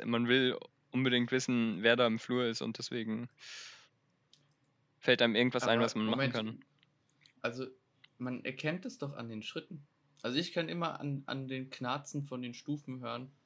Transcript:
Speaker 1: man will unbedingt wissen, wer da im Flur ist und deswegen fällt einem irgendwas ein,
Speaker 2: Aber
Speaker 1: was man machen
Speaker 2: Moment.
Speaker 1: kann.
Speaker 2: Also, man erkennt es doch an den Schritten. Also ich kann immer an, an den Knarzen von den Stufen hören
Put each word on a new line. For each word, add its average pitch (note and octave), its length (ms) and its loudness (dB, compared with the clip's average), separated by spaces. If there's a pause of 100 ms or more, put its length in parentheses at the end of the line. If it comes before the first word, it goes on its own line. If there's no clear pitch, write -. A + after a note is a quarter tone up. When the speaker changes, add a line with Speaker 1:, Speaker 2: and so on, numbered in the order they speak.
Speaker 1:
man A#2 220 2
will B2+ 300 4 (340)
unbedingt B2 400 2
wissen, A#2 500 2
wer A#2 140 8
da B2 100 6
im A2+ 140 2
Flur B2 260 0
ist A2+ 160 -2
und A2+ 160 -4
deswegen A#2 520 -4 (1700)
fällt B2 240 4
einem A2+ 120 6
irgendwas B2 280 4
ein, A#2 160 6
Speaker 2:
Aber A#2 60 6
Speaker 1:
was A2+ 100 0
man A2 100 0
machen A2+ 120 2
Speaker 2:
Moment. C3 160 0
Speaker 1:
kann. A2 320 -6 (760)
Speaker 2:
Also, B2 240 -4 (540)
man B2 260 -6
erkennt D3+ 400 -4
es - 140 -12
doch C#3+ 160 -6
an A#2 120 -8
den A2 140 -8
Schritten. - 460 -12 (340)
Also B2+ 160 -2
ich F3 160 -2
kann E3 160 -2
immer E3 300 -4
an, C#3 260 -4
an C3+ 220 -6
den C3 240 -8
Knarzen C#3+ 520 -6
von B2+ 200 -8
den A#2+ 100 -8
Stufen C#3+ 480 -8
hören A#2+ 300 -8 (140)